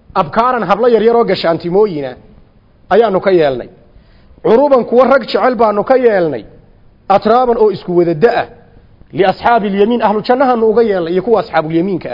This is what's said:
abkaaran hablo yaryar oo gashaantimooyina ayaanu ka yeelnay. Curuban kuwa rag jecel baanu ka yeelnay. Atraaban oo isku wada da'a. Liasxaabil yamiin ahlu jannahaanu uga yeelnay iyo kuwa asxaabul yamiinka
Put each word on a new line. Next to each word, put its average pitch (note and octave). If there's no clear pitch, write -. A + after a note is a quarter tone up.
abkaaran A3+
hablo G3
yaryar A3+
oo A#3
gashaantimooyina F3
ayaanu G3+
ka G3
yeelnay. C3+
Curuban B3
kuwa B3
rag C4+
jecel G#3+
baanu G#3
ka C4
yeelnay. F3
Atraaban A3+
oo G#3+
isku F3+
wada E3+
da'a. D3+
Liasxaabil G3
yamiin A#3
ahlu G#3+
jannahaanu B3+
uga A3+
yeelnay F3+
iyo F#3
kuwa G#3+
asxaabul D#3+
yamiinka E3+